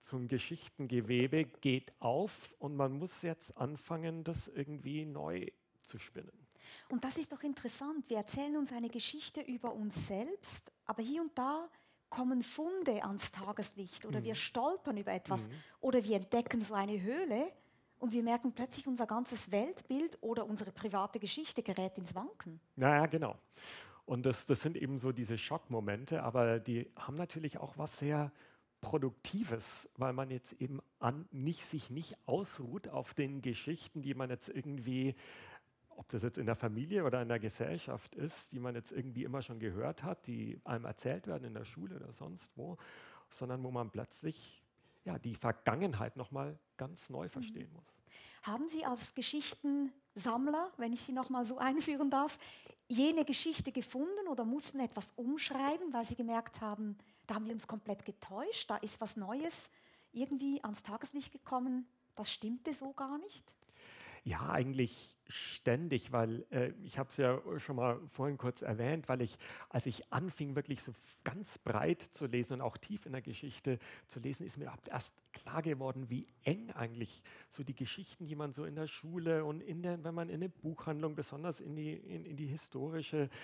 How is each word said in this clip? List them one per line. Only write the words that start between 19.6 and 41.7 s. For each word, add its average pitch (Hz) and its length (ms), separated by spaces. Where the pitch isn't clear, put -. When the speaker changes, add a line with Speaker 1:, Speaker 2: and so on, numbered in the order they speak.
Speaker 2:
oder 226 240
unsere 208 280
private 202 480
Geschichte 247 420
gerät 190 360
ins 175 160
Wanken. 185 460
Speaker 1:
Ja, 139 200
ja, 156 100
genau. 151 300
Und 123 220
das, - 180
das 139 160
sind 147 160
eben 135 220
so 127 140
diese 113 260
Schockmomente, 123 840
aber 117 360
die 117 380
haben - 180
natürlich 160 440
auch 143 200
was 151 200
sehr 147 340
Produktives, 135 1160
weil 127 160
man 131 180
jetzt 123 300
eben 135 200
an-, 143 320
nicht, 143 340
sich - 260
nicht 143 260
ausruht 151 600
auf 135 260
den 139 260
Geschichten, 139 600
die 135 120
man 127 160
jetzt - 180
irgendwie, 131 640
ob - 180
das 107 140
jetzt 117 160
in 123 80
der 110 100
Familie 143 480
oder 123 160
in 117 80
der 117 100
Gesellschaft 120 760
ist, - 380
die 127 60
man 123 160
jetzt 117 160
irgendwie 127 320
immer 127 200
schon 113 160
gehört 110 440
hat, 180 240
die 110 380
einem 120 220
erzählt 156 400
werden 147 180
in 113 80
der 110 140
Schule 180 300